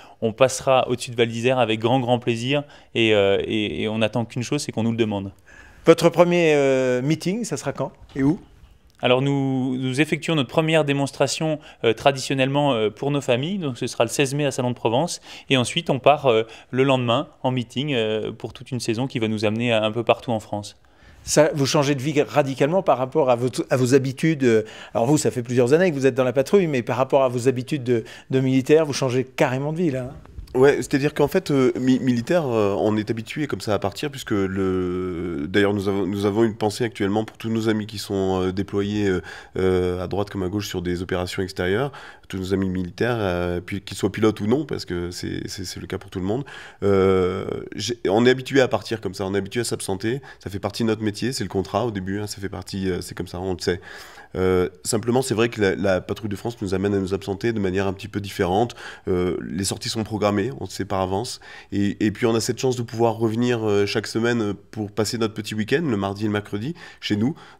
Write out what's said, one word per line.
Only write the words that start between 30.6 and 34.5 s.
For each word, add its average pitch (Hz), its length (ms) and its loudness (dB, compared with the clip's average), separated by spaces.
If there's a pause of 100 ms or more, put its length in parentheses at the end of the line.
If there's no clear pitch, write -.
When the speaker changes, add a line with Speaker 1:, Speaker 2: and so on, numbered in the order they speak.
Speaker 3:
c'est-à-dire 135 360 0
qu'en 143 160 2
fait, 185 200 -2
euh, 135 300 4
mi-, 127 200 2
militaire, 131 460 0
euh, 107 320 2
on 107 200 2
est 107 120 -4
habitué 113 380 -4
comme 101 140 -6
ça 107 120 -2
à 95 60 0
partir, 139 320 -4
puisque 135 200 -8
le... 92 1160 -2